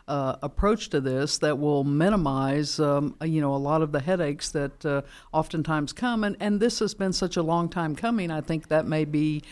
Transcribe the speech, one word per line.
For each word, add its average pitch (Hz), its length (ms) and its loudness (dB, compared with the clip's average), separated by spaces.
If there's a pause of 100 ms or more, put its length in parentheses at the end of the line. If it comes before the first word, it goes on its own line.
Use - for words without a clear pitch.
uh, 139 340 -2
approach 202 480 0
to 151 100 0
this 135 380 0
that 143 220 0
will 147 240 2
minimize, 143 960 2
um, 143 440 2
you 160 180 0
know, 139 120 0
a 139 40 0
lot 147 260 0
of 151 80 -2
the 147 80 0
headaches 156 500 -2
that, 143 340 -4
uh, 139 200 0 (300)
oftentimes 156 600 -2
come. 233 300 -2
And, 202 160 0
and 208 200 0
this 233 200 2
has 208 160 -2
been 190 180 -2
such 180 240 -2
a 175 60 2
long 165 260 0
time 160 260 -4
coming. 208 360 -2
I 156 100 -2
think 160 280 -4
that 156 180 2
may 156 180 0
be, 151 460 0